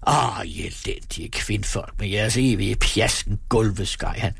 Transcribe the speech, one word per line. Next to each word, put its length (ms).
Ah, 440
I 240
elendige 600
kvindfolk 720
med 80
jeres 300
evige 380
pjasken 640
gulve, 360
skreg 360
han 180